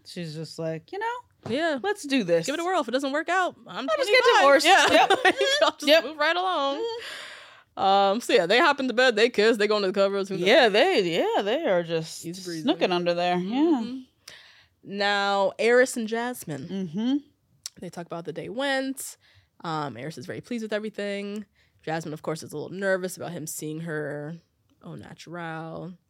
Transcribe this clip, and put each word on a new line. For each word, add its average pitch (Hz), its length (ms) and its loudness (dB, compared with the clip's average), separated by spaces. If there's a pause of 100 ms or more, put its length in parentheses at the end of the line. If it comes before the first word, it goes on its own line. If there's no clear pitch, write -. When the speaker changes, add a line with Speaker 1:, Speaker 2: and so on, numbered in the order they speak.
Speaker 1:
She's 165 260 -12
just 156 240 -12
like, 160 340 -8
You 370 60 -10
know, 466 540 -8
Speaker 2:
Yeah. 302 320 -2
Speaker 1:
let's 415 180 -4
do 269 220 0
this. 165 240 0
Speaker 2:
Give 277 80 -2
it 320 60 -6
a - 20 -6
whirl. 359 180 0
If 240 60 -4
it 226 60 -8
doesn't 277 180 -2
work 311 180 -4
out, 349 260 0 (120)
I'm 175 200 -8
Speaker 1:
I'll 640 80 0
just 539 140 -2
get 494 140 6
Speaker 2:
twenty-five. 466 180 6
Speaker 1:
divorced. 277 240 8
Speaker 2:
Yeah. 339 260 8
<laughs> - 0 -
Speaker 1:
Yep. 381 440 4 (260)
Speaker 2:
I'll 294 120 4
just - 140 -6
Speaker 1:
Yep. 311 160 6
Speaker 2:
move 311 140 -10
right 311 180 2
along. 330 420 -2
Speaker 1:
Mm-hmm. - 1080 -10
Speaker 2:
Um, 196 380 4
so - 120 -2
yeah, 185 140 4
they 208 100 4
hop 294 220 4
in 262 80 -2
the 254 60 -4
bed, 247 240 4
they 233 120 4
kiss, 226 280 4
they 208 100 2
go 214 80 2
into 202 140 0
the 190 40 -4
covers. 196 360 0
Who 190 80 -6
knows? 175 100 0
Speaker 1:
Yeah, 247 220 8
they, 247 340 4 (160)
yeah, 392 240 0
they 262 220 -2
are 180 180 2
just 165 400 -6
Speaker 2:
He's 180 200 -12
breathing. 170 300 -2
Speaker 1:
snooking 190 180 0
under 175 220 0
there. 180 240 0
Yeah. 247 460 0
Speaker 2:
Mm-hmm. 247 140 -8 (840)
Now, 202 760 0
Eris 247 380 4
and 220 100 -4
Jasmine. 226 600 -6 (260)
Speaker 1:
Mm-hmm. 233 220 0 (680)
Speaker 2:
They 180 80 -12
talk 170 160 -12
about 170 200 -10
the 151 80 -10
day 165 160 -10
went. 269 680 -4 (460)
Um, 156 340 -4
Eris 143 200 -10
is 127 80 -14
very 131 160 -10
pleased 240 220 -8
with 220 100 -6
everything. 202 720 -8 (380)
Jasmine, 160 300 -6
of 156 80 -12
course, 156 220 -6
is 120 100 -16
a 147 40 -8
little 151 180 -10
nervous 185 420 -2
about 165 140 -10
him 160 160 -10
seeing 156 340 -8
her 151 540 -8 (480)
au 165 120 -16
natural. 165 960 -12 (160)